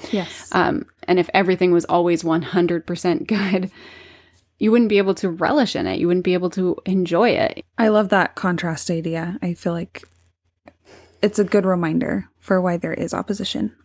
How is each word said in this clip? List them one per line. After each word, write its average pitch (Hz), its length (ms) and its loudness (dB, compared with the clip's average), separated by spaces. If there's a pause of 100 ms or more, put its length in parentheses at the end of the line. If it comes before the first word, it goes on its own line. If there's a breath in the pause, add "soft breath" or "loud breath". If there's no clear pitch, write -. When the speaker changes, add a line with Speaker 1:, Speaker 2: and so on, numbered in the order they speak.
(120)
Speaker 1:
Yes. - 400 -6
Speaker 2:
Um, - 340 0 (180)
and 180 140 2
if 175 140 0
everything 185 400 4
was 170 140 4
always 170 380 2
one 160 180 0
hundred 170 440 0
percent 175 400 -2
good, 190 440 0 (880 loud breath)
you 214 120 2
wouldn't 226 200 4
be 202 80 4
able 190 180 2
to 190 140 -2
relish 190 440 0
in - 120 -4
it. - 120 -4
You 170 100 0
wouldn't 180 160 2
be 180 100 2
able 180 160 0
to 180 340 -2
enjoy 185 460 2
it. - 340 0 (140)
Speaker 1:
I 220 100 2
love 214 220 2
that 190 240 2
contrast 170 560 -4
idea. 165 520 -4
I 175 120 -2
feel 170 180 -4
like 170 320 -8 (1160 soft breath)
it's 202 160 0
a 208 60 4
good 196 200 2
reminder 175 640 0 (100)
for 190 220 0
why 180 160 0
there 165 180 -4
is - 200 -6
opposition. 202 600 -6 (100)